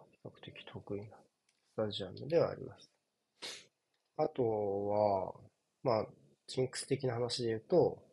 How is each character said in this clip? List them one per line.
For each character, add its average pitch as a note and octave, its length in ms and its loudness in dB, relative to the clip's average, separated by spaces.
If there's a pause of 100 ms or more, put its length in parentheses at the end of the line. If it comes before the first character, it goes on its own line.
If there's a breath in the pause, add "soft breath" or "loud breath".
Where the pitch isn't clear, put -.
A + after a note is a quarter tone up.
(120)
比 - 140 -20
較 - 60 -14 (100)
的 - 240 -16
得 G2+ 320 -8
意 G2+ 100 -6
な - 100 -20 (540)
ス - 60 -18
タ G#2+ 120 0
ジ G2+ 140 -6
ア F#2 80 -8
ム G#2+ 160 -10
で E3 100 4
は B2 140 4
あ - 40 -8
り - 100 -10
ま - 120 -14
す。 - 140 -20 (1300 loud breath)
あ D#3 100 2
と - 160 -2 (460)
は、 G2+ 440 4 (480)
ま A2 200 4
あ、 - 60 -4 (400)
ジ - 140 -2
ン B2+ 60 2
ク - 100 -8
ス - 80 -8
的 C3+ 220 0
な B2 60 0
話 A#2+ 300 -2
で A#2 40 0
言 A2 120 0
う - 20 -20
と、 D3 520 4